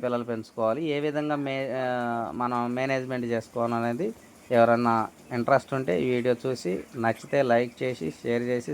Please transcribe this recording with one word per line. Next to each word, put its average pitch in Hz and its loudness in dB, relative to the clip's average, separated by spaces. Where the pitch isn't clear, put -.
పిల్లలు 120 -2
పెంచుకోవాలి, 113 -2
ఏ 143 -2
విధంగా 147 -2
మే-, 135 -4
ఆ, 127 -2
మనం 123 0
మేనేజ్‌మెంట్ 131 -2
చేసుకోవాలి 117 -2
అనేది 117 -2
ఎవరన్నా 117 6
ఇంట్రెస్ట్ 123 2
ఉంటే 135 -2
ఈ 135 0
వీడియో 123 2
చూసి 131 -4
నచ్చితే 117 -2
లైక్ 120 2
చేసి, 127 -4
షేర్ 120 -2
చేసి, 123 -4